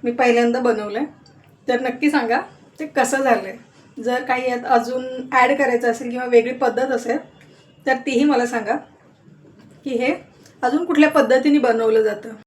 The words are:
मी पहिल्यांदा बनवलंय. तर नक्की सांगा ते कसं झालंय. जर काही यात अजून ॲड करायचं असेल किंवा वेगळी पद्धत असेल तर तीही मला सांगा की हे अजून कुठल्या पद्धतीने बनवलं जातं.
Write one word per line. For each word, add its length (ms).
मी 80
पहिल्यांदा 480
बनवलंय. 440
तर 140
नक्की 280
सांगा 300
ते 60
कसं 360
झालंय. 340
जर 200
काही 260
यात 160
अजून 380
ॲड 260
करायचं 340
असेल 180
किंवा 160
वेगळी 280
पद्धत 380
असेल 260
तर 100
तीही 180
मला 220
सांगा 300
की 60
हे 240
अजून 220
कुठल्या 240
पद्धतीने 500
बनवलं 420
जातं. 280